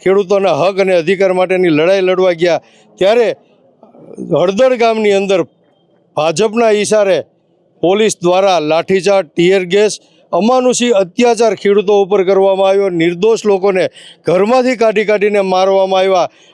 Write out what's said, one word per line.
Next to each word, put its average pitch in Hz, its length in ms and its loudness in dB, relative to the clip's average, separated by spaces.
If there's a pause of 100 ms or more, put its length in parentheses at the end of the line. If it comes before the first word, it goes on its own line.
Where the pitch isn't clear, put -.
ખેડૂતોના 190 500 0
હક 180 260 -2
અને 190 160 0
અધિકાર 185 380 0
માટેની 185 360 0
લડાઈ 170 320 2
લડવા 185 300 0
ગયા 165 300 -2 (360)
ત્યારે 202 380 0 (960)
હળદળ 196 440 0
ગામની 220 360 0
અંદર 196 320 0 (720)
ભાજપના 208 540 -2
ઈશારે 202 540 0 (580)
પોલીસ 202 420 0
દ્વારા 180 360 2
લાઠીચાર્જ, 170 680 0
ટીયર 185 360 0
ગેસ, 196 340 -2 (340)
અમાનુષી 240 600 0
અત્યાચાર 214 640 0
ખેડૂતો 202 460 0
ઉપર 196 220 0
કરવામાં 190 460 2
આવ્યો. 196 200 0
નિર્દોષ 175 560 -2
લોકોને 185 440 0 (360)
ઘરમાંથી 233 500 0
કાઢી 214 300 0
કાઢીને 208 360 0
મારવામાં 190 580 0
આવ્યા. 190 300 0 (240)